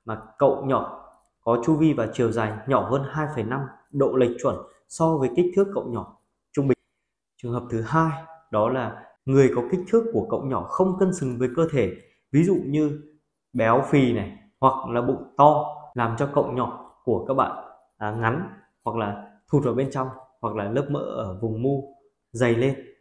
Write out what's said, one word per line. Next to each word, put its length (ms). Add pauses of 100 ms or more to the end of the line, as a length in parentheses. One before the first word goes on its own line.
mà 160 (160)
cậu 280
nhỏ 440 (320)
có 240
chu 100
vi 180
và 200
chiều 180
dài 260 (100)
nhỏ 220
hơn 200
hai 260
phẩy 80
năm 180 (300)
độ 240
lệch 160 (100)
chuẩn 140 (340)
so 280
với 180
kích 100 (100)
thước 180
cậu 100
nhỏ 340 (360)
trung 140
bình. 100 (600)
Trường 160
hợp 160
thứ 120
hai 420 (280)
đó 180
là 360 (200)
người 300
có 60 (100)
kích 160
thước 260
của 160
cậu 160
nhỏ 180
không 360
cân 140
xứng 260
với 160
cơ 160
thể, 220 (380)
ví 120
dụ 120 (100)
như 360 (520)
béo 360
phì 240
này, 240 (220)
hoặc 300
là 120
bụng 360
to, 280 (280)
làm 240
cho 160
cậu 180
nhỏ 520
của 220
các 80
bạn, 300 (340)
à, 140
ngắn, 380 (340)
hoặc 140
là 340 (160)
thụt 160
vào 100
bên 180
trong, 160 (340)
hoặc 140
là 160
lớp 180
mỡ 100
ở 420
vùng 200
mu 340 (360)
dày 240
lên, 200 (260)